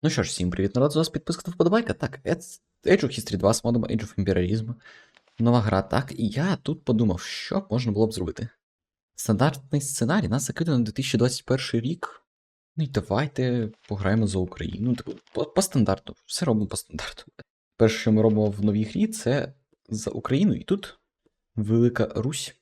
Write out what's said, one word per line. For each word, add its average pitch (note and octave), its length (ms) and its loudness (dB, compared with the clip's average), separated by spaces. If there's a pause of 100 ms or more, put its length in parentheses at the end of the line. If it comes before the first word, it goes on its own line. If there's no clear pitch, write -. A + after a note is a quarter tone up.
Ну D#3 40 4
що C3 140 0
ж, - 60 -4
всім F2+ 220 -2
привіт, F#2+ 240 -2
народ, C#3 160 4
з D3+ 40 -4
вас D#3+ 140 2
підписка - 320 -6
та F3 100 -12
вподобайка. G#3+ 420 2
Так, - 320 -8
Ец-, - 360 -6 (240)
Age G3 180 6
of - 160 -2
History G#2+ 180 -6
два G2 160 4
з - 100 -2
модом A#2+ 220 2
Age A2+ 180 -2
of - 140 -12
Imperialism. G2 580 0 (640)
Нова A#2+ 220 4
гра, G2 200 2
так, B2+ 360 -2
і A2+ 100 0
я C#3+ 280 0
тут - 280 -6
подумав, A2 360 2
що - 400 -6
б G3 120 -12
можна A#2 200 0
було G#2+ 160 4
б A2 60 -4
зробити. G2 360 -6 (680)
Стандартний - 680 0
сценарій D3 460 -2
нас B2 160 0
закидано E3 340 -2
на A#2+ 60 2
дві A2 80 -4
тисячі C3 260 -2
двадцять B2 280 0
перший C3 360 -2
рік. D3+ 420 -8 (520)
Ну D#3 80 0
і C#3+ 40 -2
давайте B2 840 -2 (160)
пограємо G2+ 400 2
за F#2+ 120 0
Україну. F#2 500 -4
Ну, B2 60 2
типу, - 180 -10 (200)
по, - 120 -2
по - 160 0
стандарту, G2+ 540 0 (100)
все - 200 -6
робимо G#2+ 220 2
по - 100 -8
стандарту. - 460 -12 (540)
Перше, A2+ 200 4
що - 140 2
ми A2 100 6
робимо G#2+ 280 4
в G2+ 160 -4
новій G#2+ 180 2
грі, F#3+ 240 0
це C3+ 460 -2 (360)
за A2 220 -6
Україну. C#3 420 2
І - 100 -4
тут - 360 -4 (560)
Велика A#2 600 2
Русь. - 460 -6